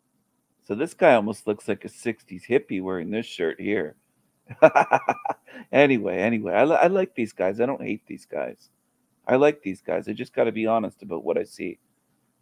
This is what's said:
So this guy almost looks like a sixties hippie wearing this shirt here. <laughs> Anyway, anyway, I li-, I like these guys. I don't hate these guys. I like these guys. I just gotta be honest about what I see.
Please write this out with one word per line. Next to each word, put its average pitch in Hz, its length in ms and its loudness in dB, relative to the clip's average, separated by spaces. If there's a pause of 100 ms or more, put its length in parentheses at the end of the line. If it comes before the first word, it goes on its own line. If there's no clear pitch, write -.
(640)
So - 120 -8
this 151 180 -4
guy 160 220 6
almost 107 320 0
looks 107 200 -4
like 101 180 -4
a 104 40 -14
sixties - 580 -8
hippie 117 340 0
wearing 92 300 -6
this 113 140 -4
shirt - 340 -4
here. 95 360 -4 (540)
<laughs> 131 160 6 (1040)
Anyway, 120 460 2
anyway, 104 360 -2
I 110 120 4
li-, 156 100 4
I 170 120 6
like 185 280 -2
these 110 160 -4
guys. 98 300 -2
I 120 40 2
don't 135 160 -4
hate 107 260 -8
these - 180 -16
guys. - 440 -8 (560)
I 127 120 2
like 147 240 2
these 95 200 -8
guys. 87 280 -4
I 107 40 -6
just 117 200 -12
gotta 117 180 0
be 110 160 -4
honest 113 340 -2
about 85 220 -8
what 82 140 -2
I - 60 0
see. - 360 -12 (640)